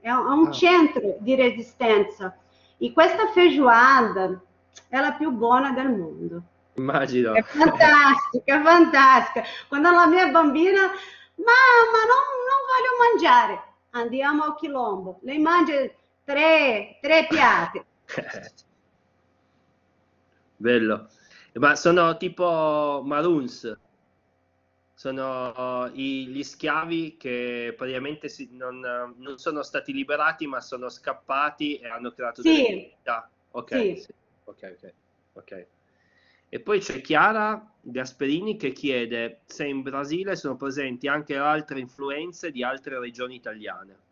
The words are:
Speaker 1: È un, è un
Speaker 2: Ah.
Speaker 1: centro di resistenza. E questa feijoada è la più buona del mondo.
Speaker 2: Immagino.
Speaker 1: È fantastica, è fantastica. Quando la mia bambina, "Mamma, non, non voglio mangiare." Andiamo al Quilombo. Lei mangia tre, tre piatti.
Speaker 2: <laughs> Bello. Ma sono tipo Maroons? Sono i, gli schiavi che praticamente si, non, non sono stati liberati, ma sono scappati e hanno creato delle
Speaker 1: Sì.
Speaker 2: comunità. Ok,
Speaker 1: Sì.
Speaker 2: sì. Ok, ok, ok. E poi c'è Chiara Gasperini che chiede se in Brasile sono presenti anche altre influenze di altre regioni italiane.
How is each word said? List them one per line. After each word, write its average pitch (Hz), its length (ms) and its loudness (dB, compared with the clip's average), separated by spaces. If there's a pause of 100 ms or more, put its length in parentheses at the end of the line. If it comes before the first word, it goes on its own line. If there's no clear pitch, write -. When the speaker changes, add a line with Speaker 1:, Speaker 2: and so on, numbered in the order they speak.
Speaker 1:
È - 100 -8
un, - 160 0
è 277 60 -2
un 311 160 4
Speaker 2:
Ah. - 20 -4
Speaker 1:
centro 311 680 2
di 240 140 0
resistenza. 226 1000 -2 (420)
E 240 140 -6
questa 359 360 4
feijoada 240 1120 4 (480)
è 254 120 -4
la 294 120 0
più 302 180 -4
buona 247 420 0
del 254 180 -4
mondo. 170 520 -8 (320)
Speaker 2:
Immagino. 131 600 -2
Speaker 1:
È 220 80 -4
fantastica, 294 1160 2
è 294 40 0
fantastica. 277 840 6 (240)
Quando 302 220 2
la 349 160 8
mia 349 220 4
bambina, 330 520 4
"Mamma, 453 1300 4
non, 523 160 4 (240)
non 539 200 2
voglio 494 420 2
mangiare." 254 520 2 (280)
Andiamo 269 520 -4
al 302 120 -4
Quilombo. 220 680 -8
Lei 277 160 -8
mangia 320 360 2 (500)
tre, 285 760 0
tre 311 280 2
piatti. 220 560 0 (220)
Speaker 2:
<laughs> - 580 -14 (1900)
Bello. 110 520 0 (460)
Ma 143 220 2
sono 170 400 2
tipo 156 880 -2
Maroons? 143 760 -4 (1300)
Sono 127 880 -8
i, 135 360 -8
gli 135 140 -10
schiavi 160 760 -6
che 120 580 -8
praticamente 139 540 -10
si, 127 220 -18
non, 127 260 -14
non 123 580 -12
sono 151 260 -8
stati 139 300 -10
liberati, 143 540 -4
ma 131 160 -10
sono 127 260 -14
scappati 143 880 -8
e 123 120 -16
hanno 120 240 -12
creato 123 280 -12
delle 320 160 2
Speaker 1:
Sì. 269 80 2
Speaker 2:
comunità. 127 640 -8 (220)
Ok, 120 260 -10
Speaker 1:
Sì. 202 200 -2
Speaker 2:
sì. - 180 -20 (300)
Ok, 95 320 -20
ok, 87 160 -20 (420)
ok. 95 320 -20 (840)
E - 120 -12
poi 202 200 -2
c'è - 220 -12
Chiara 214 680 0 (120)
Gasperini 139 760 -6
che 135 160 -8
chiede 120 720 -6
se - 220 -12
in 139 160 -8
Brasile 147 540 -8
sono 139 200 -8
presenti 135 500 -10
anche 147 300 -6
altre 151 440 -4
influenze 147 720 -12
di 123 120 -10
altre 135 360 -8
regioni 123 360 -12
italiane. 101 640 -16 (160)